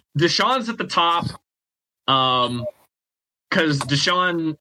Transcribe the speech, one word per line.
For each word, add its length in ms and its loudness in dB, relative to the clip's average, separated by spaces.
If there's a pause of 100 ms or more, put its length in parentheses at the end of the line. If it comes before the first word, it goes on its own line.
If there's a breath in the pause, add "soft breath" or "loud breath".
(200)
Deshaun's 500 0
at 80 -8
the 80 -6
top, 400 0 (840)
um, 580 2 (840)
'cause 280 0
Deshaun 800 0